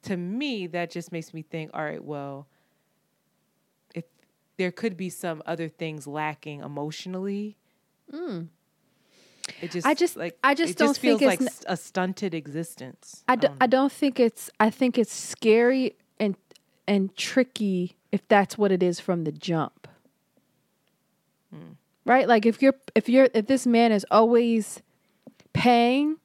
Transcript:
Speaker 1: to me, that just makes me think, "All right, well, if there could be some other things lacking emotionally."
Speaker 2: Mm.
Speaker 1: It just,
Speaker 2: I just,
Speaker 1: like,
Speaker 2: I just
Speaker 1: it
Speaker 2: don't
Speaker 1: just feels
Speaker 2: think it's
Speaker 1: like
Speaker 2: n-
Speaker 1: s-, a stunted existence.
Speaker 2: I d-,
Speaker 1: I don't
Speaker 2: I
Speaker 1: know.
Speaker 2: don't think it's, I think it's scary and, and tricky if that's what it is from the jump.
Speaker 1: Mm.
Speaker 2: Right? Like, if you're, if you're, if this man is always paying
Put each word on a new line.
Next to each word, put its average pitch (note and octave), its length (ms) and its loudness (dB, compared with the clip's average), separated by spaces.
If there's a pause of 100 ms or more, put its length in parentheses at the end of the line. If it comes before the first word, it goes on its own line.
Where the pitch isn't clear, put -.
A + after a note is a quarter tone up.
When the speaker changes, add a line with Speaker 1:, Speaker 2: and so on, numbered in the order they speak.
Speaker 1:
to F#3 160 -6
me, G#3 480 -6
that E3+ 240 -6
just E3+ 220 -12
makes E3 200 -10
me E3 80 -12
think, D#3 320 -12
"All D#3 100 -8
right, D#3 220 -8
well, C#3 420 -12 (1500)
if E3+ 100 -10 (540)
there F3+ 140 -2
could F#3+ 260 -6
be F#3 100 -6
some E3 380 -8
other D#3+ 240 -6
things D#3 360 -10
lacking D3+ 540 -8
emotionally." F#3 960 -8 (560)
Speaker 2:
Mm. A#3+ 360 -10 (1120)
Speaker 1:
It F3 100 -10
just, F3 160 -4
Speaker 2:
I D4+ 80 4
just, E4+ 220 -2
Speaker 1:
like, E3+ 280 -10
Speaker 2:
I C#4 100 6
just D#4+ 180 -2
Speaker 1:
it - 40 -8
Speaker 2:
don't - 120 4
Speaker 1:
just C#4+ 120 0
feels A3+ 200 4
Speaker 2:
think A#3+ 120 6
it's F3+ 80 0
Speaker 1:
like B3+ 80 0
Speaker 2:
n- - 0 -
Speaker 1:
s-, - 180 -14
a F3 100 -4
stunted F#3 580 -4
existence. D3 920 -12
Speaker 2:
I B3+ 100 4
d-, A#3 100 0
Speaker 1:
I - 20 6
don't C#3+ 140 -2
Speaker 2:
I C4 40 4
Speaker 1:
know. A3+ 40 2
Speaker 2:
don't C4 220 2
think C4+ 280 -2
it's, - 300 0 (100)
I G#3+ 100 6
think B3+ 280 -2
it's A3 140 0
scary A#3+ 840 2 (240)
and, G3+ 160 -2 (500)
and G3 300 0
tricky G3+ 800 -2 (160)
if - 160 -4
that's G3+ 300 4
what G3+ 120 2
it F3+ 140 2
is F3 160 0
from F3 240 -2
the D3 80 -4
jump. D#3+ 560 -4 (1700)
Speaker 1:
Mm. E3 220 -20 (280)
Speaker 2:
Right? B3 240 4
Like, A3+ 180 4
if A3+ 160 0
you're, C4+ 120 6 (200)
if - 140 2
you're, B3+ 260 6
if G#3 120 0
this C4 200 0
man A#3 260 4
is G#3 180 0
always A3+ 680 2 (720)
paying B3 720 2